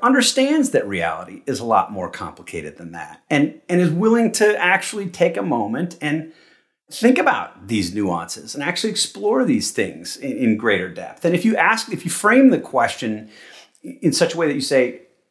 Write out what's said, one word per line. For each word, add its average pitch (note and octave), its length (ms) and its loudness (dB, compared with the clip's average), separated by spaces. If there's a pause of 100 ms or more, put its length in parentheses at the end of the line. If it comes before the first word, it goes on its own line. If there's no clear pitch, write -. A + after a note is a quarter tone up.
understands C4+ 680 2
that G#2+ 160 2
reality F2+ 580 -4
is B2+ 140 -4
a A#2+ 60 -6
lot G#2 260 2
more F2+ 180 -6
complicated D2+ 680 -12
than E2+ 140 -16
that E2 380 -16
and, D3 400 0
and F3 100 2
is E3+ 120 4
willing A3 420 2
to G#3 240 4
actually F#3+ 500 0
take F3 300 0
a G3+ 60 -4
moment C3 580 -4
and D#3 320 -4 (580)
think B3+ 260 4
about A#2+ 500 -2
these G2 260 0
nuances F2+ 600 -4
and C#3 100 -8
actually F3+ 260 -2
explore G#3+ 560 0
these - 260 0
things F2 460 -6
in, C3+ 200 -8
in A2+ 200 2
greater G2 320 0
depth. F2 360 -14
And E3+ 80 2
if F3 120 0
you A3 100 2
ask, G#3+ 380 0
if - 100 -8
you F3 80 -4
frame B3 380 6
the G3 100 2
question A2+ 720 -2 (520)
in - 320 -2
such E3+ 200 0
a E3 40 -8
way E3 100 2
that C#3+ 80 0
you C3+ 60 -4
say, C3 420 0 (280)